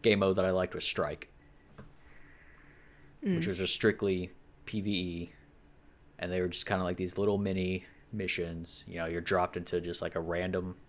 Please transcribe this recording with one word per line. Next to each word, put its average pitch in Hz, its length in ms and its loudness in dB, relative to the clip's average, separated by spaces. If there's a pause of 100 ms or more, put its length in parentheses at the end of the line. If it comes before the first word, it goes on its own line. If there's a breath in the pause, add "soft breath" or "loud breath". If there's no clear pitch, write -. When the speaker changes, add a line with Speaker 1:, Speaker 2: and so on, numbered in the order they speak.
Speaker 1:
game 104 180 8
mode 95 160 6
that 92 80 4
I 92 60 4
liked 92 240 2
was 85 100 -4
Strike, - 440 -2 (1900 loud breath)
which 175 240 2
Speaker 2:
Mm. - 0 -
Speaker 1:
was 92 120 0
just 92 160 2
strictly 98 560 2 (340)
P 107 160 -4
V 104 100 -2
E, 87 420 -2 (880 loud breath)
and 90 140 -6
they 92 80 2
were 90 80 2
just - 180 -2
kinda 92 180 2
like 90 120 0
these 92 220 -4
little 101 200 4
mini 92 460 0 (280 loud breath)
missions. 85 760 -4
You 90 120 -10
know, 82 80 -2
you're 85 140 -2
dropped 90 360 2
into 87 240 -2
just, 85 220 -6
like, 85 120 -4
a 90 60 0
random 92 560 -2 (120)